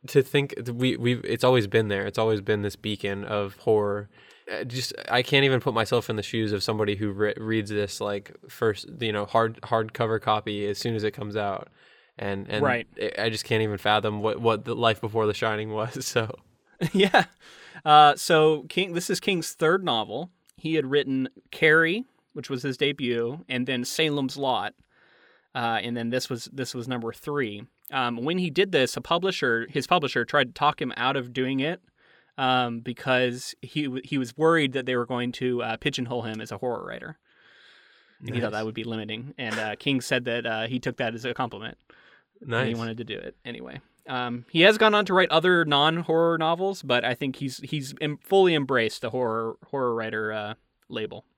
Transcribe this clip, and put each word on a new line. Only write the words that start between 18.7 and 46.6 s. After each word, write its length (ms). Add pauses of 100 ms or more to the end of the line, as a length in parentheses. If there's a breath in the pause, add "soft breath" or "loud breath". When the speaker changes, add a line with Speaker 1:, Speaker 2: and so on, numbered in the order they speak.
Speaker 2:
this 160
is 100
King's 340
third 300
novel. 480 (260)
He 180
had 100
written 440 (200)
Carrie, 540 (300)
which 160
was 120
his 160
debut, 720
and 160
then 200
Salem's 520
Lot. 360 (840 soft breath)
Uh, 260
and 160
then 140
this 180
was, 240
this 220
was 120
number 260
three. 500 (280)
Um, 260
when 200
he 140
did 200
this, 260
a 40
publisher, 680
his 180
publisher 380
tried 240
to 40
talk 280
him 160
out 180
of 180
doing 280
it, 200 (560 soft breath)
um, 440
because 800
he 220
w-, 220
he 140
was 180
worried 360
that 120
they 100
were 120
going 260
to, 300
uh, 140
pigeonhole 460
him 180
as 100
a 80
horror 260
writer. 320 (1040 soft breath)
And 160
he 60
thought 100
Speaker 1:
Nice. 80
Speaker 2:
that 60
would 100
be 80
limiting. 560
And, 180
uh, 200
King 220
said 260
that, 200
uh, 220
he 120
took 180
that 180
as 100
a 80
compliment. 440 (640 soft breath)
And 100
he 60 (160)
Speaker 1:
Nice. 40
Speaker 2:
wanted 200
to 60
do 140
it 180 (100)
anyway. 360 (260)
Um, 420
he 120
has 180
gone 160
on 100
to 80
write 160
other 340
non-horror 760
novels, 420